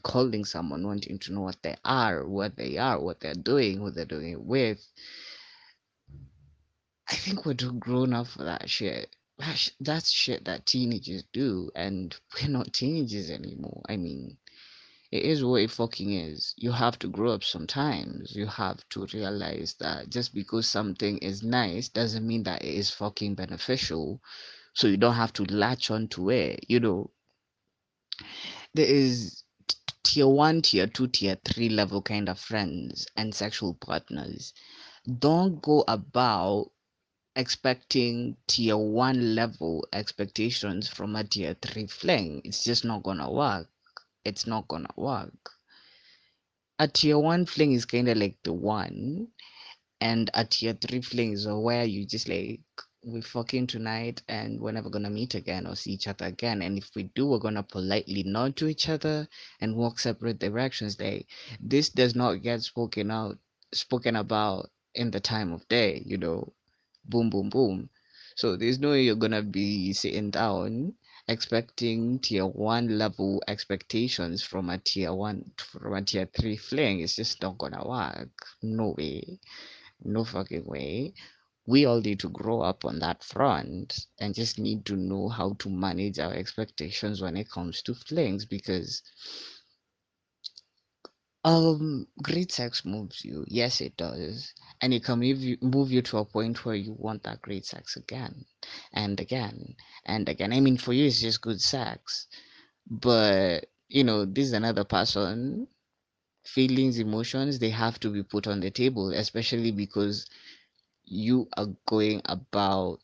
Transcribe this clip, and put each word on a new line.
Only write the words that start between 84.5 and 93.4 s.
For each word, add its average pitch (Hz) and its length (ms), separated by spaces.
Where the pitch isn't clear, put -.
need 107 260
to 104 100
know 95 320
how 104 320
to - 100
manage 92 500
our 82 140
expectations 101 880
when 87 140
it 104 140
comes 87 340
to 120 120
flings, 107 500
because, 92 560
um, 160 640
great 175 300
sex - 340
moves 104 400
you. 71 220